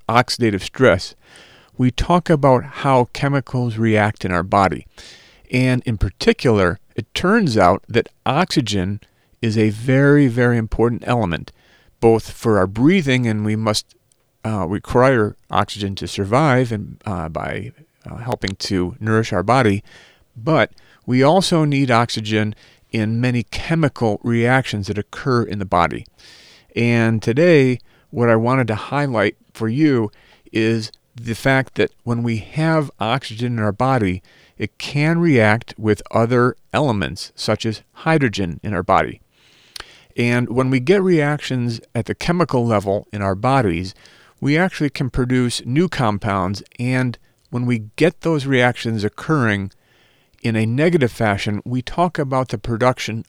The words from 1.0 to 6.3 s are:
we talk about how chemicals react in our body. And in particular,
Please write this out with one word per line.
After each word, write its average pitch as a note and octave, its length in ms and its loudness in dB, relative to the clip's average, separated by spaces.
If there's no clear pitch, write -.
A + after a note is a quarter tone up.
we B2+ 120 2
talk - 400 0
about C#3 360 4
how C3+ 480 0
chemicals B2+ 640 -2
react G#2+ 480 2
in F#2 80 -2
our E2+ 100 0
body. F#2+ 420 2
And B2+ 360 0
in A2+ 120 -2
particular, G2+ 840 2